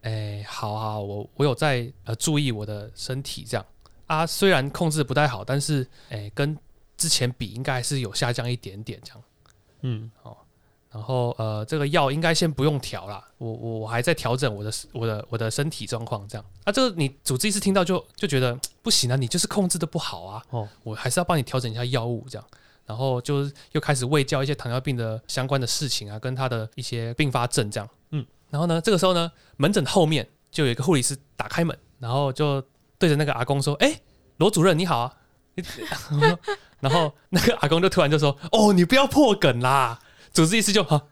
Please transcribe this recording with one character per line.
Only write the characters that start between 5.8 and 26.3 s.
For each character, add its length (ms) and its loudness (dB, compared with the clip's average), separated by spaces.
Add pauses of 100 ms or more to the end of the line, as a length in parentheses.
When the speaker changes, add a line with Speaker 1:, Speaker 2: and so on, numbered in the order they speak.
Speaker 1:
哎， 240 -10
跟 240 -2 (380)
之 140 -2
前 280 0
比 100 -8
应 140 -10
该 120 -2
还 100 -4
是 160 -2
有 140 -6
下 180 -2
降 180 -4
一 60 -2
点 260 -14
点 220 -12
这 80 -20
样。” 100 -20 (600)
Speaker 2:
嗯。 280 -6 (140)
Speaker 1:
哦， 120 -18 (560)
然 120 -12
后， 340 -2
呃 300 -4
，“这 100 -4
个 120 0
药 200 4
应 100 -2
该 140 2
先 180 2
不 120 -2
用 160 2
调 260 -10
啦， 180 -12 (140)
我， 140 -8
我， 280 -8
我 80 -8
还 140 0
在 120 2
调 220 0
整 200 -2
我 80 -10
的， 80 -4 (220)
我 120 -4
的， 240 -4
我 80 -4
的 140 -2
身 180 -2
体 160 -10
状 180 -6
况 240 -6
这 100 -12
样。” 80 -12 (180)
啊， 80 2
这 180 4
个 60 -6
你 280 0
主 140 -2
治 100 0
医 40 2
师 80 -2
听 140 2
到 100 4
就， 200 0 (120)
就 120 -4
觉 120 0
得 180 0 (240)
：“不 80 -4
行 220 2
啊， 40 2
你 120 0
就 100 -2
是 80 0
控 240 0
制 80 -2
得 80 -2
不 140 -4
好 240 -8
啊， 260 -12
Speaker 2:
哦。 180 -6 (160)
Speaker 1:
我 120 -8
还 140 -4
是 100 2
要 40 0
帮 140 2
你 60 0
调 160 -2
整 100 -4
一 60 -8
下 80 -4
药 240 -2
物 220 -6
这 80 -12
样。” 100 -14 (420)
然 80 -8
后 240 -2
就 260 0 (260)
又 60 2
开 140 0
始 100 0
卫 200 2
教 180 0
一 60 -2
些 80 -2
糖 120 -10
尿 140 -2
病 160 -4
的 300 -4
相 180 -4
关 160 0
的 60 -2
事 200 -2
情 240 -4
啊， 60 -10
跟 180 -6